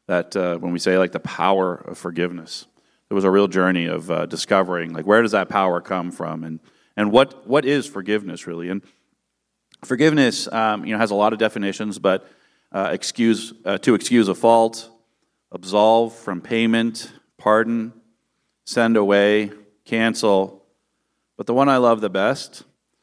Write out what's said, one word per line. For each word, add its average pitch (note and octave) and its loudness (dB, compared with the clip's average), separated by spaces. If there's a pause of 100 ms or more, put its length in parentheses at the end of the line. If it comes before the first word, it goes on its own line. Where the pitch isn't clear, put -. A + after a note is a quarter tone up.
that, F2+ -4
uh, F2+ -4
when F2+ -6
we F2 -4
say, F#2 0
like, F#2 0
the F2+ -6
power F#2 -2
of - -14
forgiveness, F2 -8 (420)
there G#2 -6
was G2 0
a F#2+ 4
real G2+ 4
journey F#2 0
of, E2+ -6
uh, E2 -2
discovering, F2+ -2
like, D#2+ -8
where G#2+ 6
does G#2+ 0
that G2 0
power F#2 0
come F2 -6
from, D#2+ -10
and, D#2+ -12 (360)
and G#2 0
what, C3+ 2
what B2+ 0
is C#3 0
forgiveness, G2 -6
really? E2+ -10
And G2 -6 (1040)
forgiveness, C3+ 2
um, A2 -2
you G#2+ -6
know, G#2+ -4
has A2 0
a G#2 -2
lot G#2 2
of G#2+ -6
definitions, G#2 -4
but, F#2+ 0 (460)
uh, F#2+ -4
excuse, A2+ -2 (100)
uh, G2 -4
to A#2+ 2
excuse A2+ 2
a F#2+ 0
fault, A2+ 2 (640)
absolve G#2+ 2
from F2+ -10
payment, A2+ -2 (260)
pardon, A2+ 0 (720)
send A2+ 0
away, G2+ 4 (340)
cancel. G#2+ 0 (720)
But G#2 -10
the A#2 -2
one C#3 2
I C3+ 4
love A#2 4
the G#2 -2
best G2+ -4 (380)